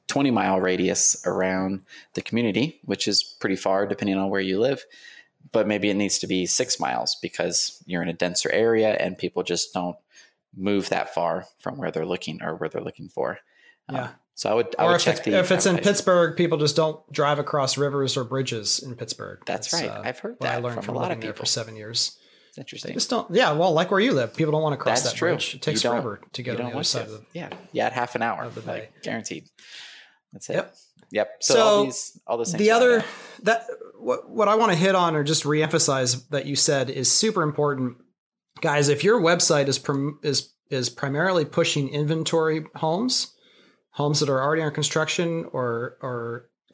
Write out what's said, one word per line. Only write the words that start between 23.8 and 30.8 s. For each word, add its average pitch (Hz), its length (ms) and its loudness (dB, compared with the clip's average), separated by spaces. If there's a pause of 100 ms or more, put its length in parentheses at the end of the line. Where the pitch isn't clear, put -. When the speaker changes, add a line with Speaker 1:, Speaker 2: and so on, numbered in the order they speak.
Speaker 2:
where 196 100 4
you 233 120 2
live, 123 220 0
people 151 180 0
don't 156 100 2
wanna 147 160 0
cross 120 240 0
Speaker 1:
That's 123 100 0
Speaker 2:
that - 60 -8
Speaker 1:
true. 170 140 2
Speaker 2:
bridge. - 240 -2
It - 40 -18
takes 131 240 0
Speaker 1:
You 120 60 2
don't, 120 100 2
Speaker 2:
forever 104 200 -8 (120)
to - 80 -10
Speaker 1:
you 120 60 -12
Speaker 2:
get 127 60 -4
on 117 40 -4
the 120 60 -4
Speaker 1:
don't 123 60 -6
Speaker 2:
other 120 80 -8
Speaker 1:
want 160 100 -4
Speaker 2:
side 110 220 -2
Speaker 1:
to. 107 80 -14
Speaker 2:
of 107 40 -18
the 117 140 -20
Speaker 1:
Yeah. 165 160 -12 (220)
Yeah, 113 160 0
add 117 40 -2
half 120 220 -4
an 117 80 -2
hour, 113 220 -4
Speaker 2:
of 117 100 -12
the 110 80 -12
Speaker 1:
like, 107 320 -10
Speaker 2:
bay. - 80 -20
Speaker 1:
guaranteed. - 420 -8 (880)
That's - 160 -14
it. 92 60 -4
Speaker 2:
Yep. - 200 -4 (360)